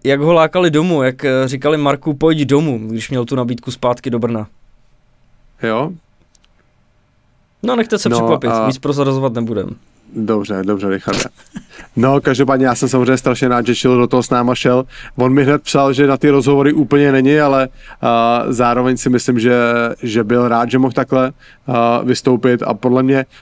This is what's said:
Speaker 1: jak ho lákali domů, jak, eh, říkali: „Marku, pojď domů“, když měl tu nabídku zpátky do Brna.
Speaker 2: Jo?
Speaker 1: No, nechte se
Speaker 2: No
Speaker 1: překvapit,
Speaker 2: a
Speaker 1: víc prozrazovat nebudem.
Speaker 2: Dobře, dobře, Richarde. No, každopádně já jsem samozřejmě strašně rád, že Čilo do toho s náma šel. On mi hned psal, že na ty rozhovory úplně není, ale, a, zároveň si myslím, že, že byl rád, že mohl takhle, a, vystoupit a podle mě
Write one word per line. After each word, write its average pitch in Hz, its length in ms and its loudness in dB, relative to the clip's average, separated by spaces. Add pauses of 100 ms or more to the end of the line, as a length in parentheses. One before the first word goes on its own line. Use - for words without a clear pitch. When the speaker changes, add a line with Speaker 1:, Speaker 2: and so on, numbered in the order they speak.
Speaker 1:
jak 135 160 0
ho 156 140 2
lákali 165 380 2
domů, 156 320 0
jak, 131 220 -2
eh, 131 220 0
říkali: 143 300 -2
„Marku, 143 360 -2
pojď 156 280 2
domů“, 135 460 0
když 113 220 -8
měl 127 160 -4
tu 135 100 -6
nabídku 123 360 -4
zpátky 123 380 -4
do 120 100 -2
Brna. 113 280 -4 (1160)
Speaker 2:
Jo? 117 280 -2 (1700)
Speaker 1:
No, 247 120 -2
nechte 220 220 -2
se - 120 0
Speaker 2:
No 117 80 2
Speaker 1:
překvapit, 117 320 0
Speaker 2:
a 113 180 0
Speaker 1:
víc 131 100 -2
prozrazovat 135 560 -2
nebudem. 113 360 -4 (460)
Speaker 2:
Dobře, 104 480 -2
dobře, 98 260 -2
Richarde. 98 340 -4 (720)
No, 135 260 2
každopádně 131 440 0
já 123 100 2
jsem 131 140 -2
samozřejmě 127 280 2
strašně 127 300 -2
rád, 120 180 0
že 120 100 0
Čilo 127 220 2
do 120 100 2
toho 123 160 0
s - 60 -8
náma 123 260 0
šel. 127 300 0 (300)
On 127 180 2
mi 143 100 4
hned 147 200 0
psal, 139 300 2
že 139 140 2
na 139 100 2
ty 147 120 2
rozhovory 139 440 2
úplně 143 380 2
není, 135 280 4
ale, 135 300 2 (320)
a, 117 460 0
zároveň 123 500 0
si - 120 -2
myslím, 123 300 0
že, 120 160 2 (480)
že 113 200 -2
byl 120 240 0
rád, 117 240 0
že 131 80 2
mohl 127 140 0
takhle, 131 380 -2 (360)
a, 117 340 0
vystoupit 123 640 0
a 113 100 -2
podle 127 300 0
mě 135 220 0 (160)